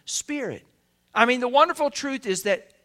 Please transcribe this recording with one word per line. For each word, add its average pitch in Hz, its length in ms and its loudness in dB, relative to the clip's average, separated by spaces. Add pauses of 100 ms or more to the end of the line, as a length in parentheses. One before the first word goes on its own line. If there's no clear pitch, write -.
Spirit." 247 580 -8 (500)
I 226 120 4
mean, 247 140 2
the 247 80 -2
wonderful 294 420 4
truth 269 360 -6
is 185 180 -2
that 196 260 -2 (140)